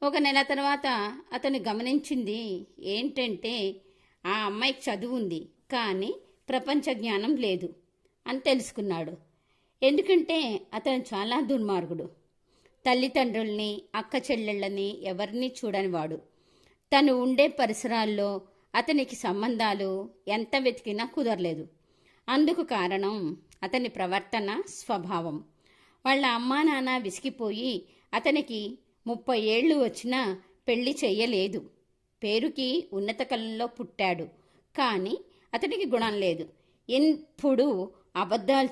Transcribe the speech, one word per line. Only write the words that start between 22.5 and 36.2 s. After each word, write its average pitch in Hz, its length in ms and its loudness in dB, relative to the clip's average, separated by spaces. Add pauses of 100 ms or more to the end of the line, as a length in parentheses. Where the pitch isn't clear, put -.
కారణం 196 720 -2 (260)
అతని 247 260 -2
ప్రవర్తన, 202 800 -2
స్వభావం. 170 760 -4 (600)
వాళ్ళ 269 200 4
అమ్మా 247 360 0
నాన్న 262 360 2
విసిగిపోయి 220 880 -4 (260)
అతనికి 240 640 0 (280)
ముప్పై 233 340 -2
ఏళ్ళు 247 440 4
వచ్చినా 233 540 -2 (300)
పెళ్లి 247 360 0
చెయ్యలేదు. 202 680 0 (540)
పేరుకి 254 680 0
ఉన్నత 208 300 -2
కులంలో 226 440 -4
పుట్టాడు, 190 580 -4 (540)
కానీ 220 400 0 (360)
అతనికి 302 340 -2
గుణం 226 260 0
లేదు. 175 340 0 (420)